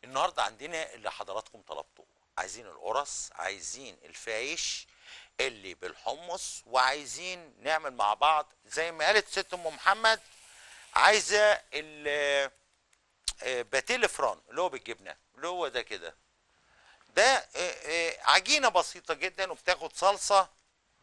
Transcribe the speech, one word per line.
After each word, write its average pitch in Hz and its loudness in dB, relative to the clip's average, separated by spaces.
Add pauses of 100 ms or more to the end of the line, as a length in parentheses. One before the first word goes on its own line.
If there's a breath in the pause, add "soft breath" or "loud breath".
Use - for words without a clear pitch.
النهارده 135 -2
عندنا 147 -8
اللي 104 -8
حضراتكم - -10
طلبتوه، - -14 (320)
عايزين 101 -8
القرص، 107 -4
عايزين 98 -10
الفايش 117 -6 (520 loud breath)
اللي 104 -4
بالحمص، 147 -10
وعايزين 143 -2
نعمل 147 -2
مع 104 2
بعض 151 2 (120)
زي 165 -4
ما 156 -4
قالت 208 4
ست - -4
ام 175 -8
محمد، 220 2 (760 loud breath)
عايزه 208 6 (120)
ال-، 147 -2 (920)
آه، 123 -2
باتيل 196 0
فران 107 -2
اللي 135 -4
هو 180 0
بالجبنه، 110 -12 (180)
اللي 143 -8
هو 175 -4
ده 123 -4
كده. 87 -10 (960 soft breath)
ده، 254 6
آه، - -4
آه، 165 -2
عجينه 220 4
بسيطه 170 -2
جداً، 185 -4
وبتاخد 165 -2
صلصه، 196 2 (540)